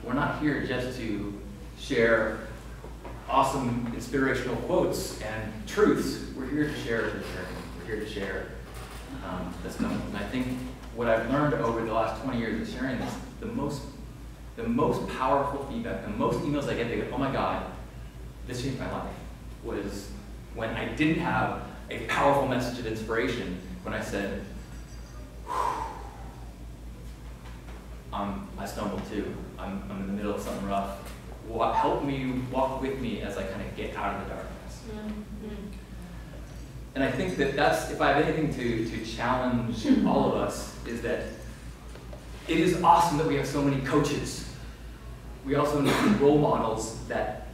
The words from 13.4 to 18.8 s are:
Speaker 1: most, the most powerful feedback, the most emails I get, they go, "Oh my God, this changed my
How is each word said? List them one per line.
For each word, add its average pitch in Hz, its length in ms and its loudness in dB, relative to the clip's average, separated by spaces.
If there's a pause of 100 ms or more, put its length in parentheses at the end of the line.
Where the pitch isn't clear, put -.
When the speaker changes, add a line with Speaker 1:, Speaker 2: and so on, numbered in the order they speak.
Speaker 1:
most, 143 340 -2 (760)
the 117 80 -6
most 131 440 4 (100)
powerful 135 520 4
feedback, 98 340 -2
the 104 80 -4
most 139 280 2
emails 143 300 2
I 110 60 2
get, 117 140 0
they 104 80 0
go, 101 160 0
"Oh - 40 -2
my 135 140 2
God, 98 320 0 (840)
this 120 160 -4
changed 139 160 -2
my - 120 -4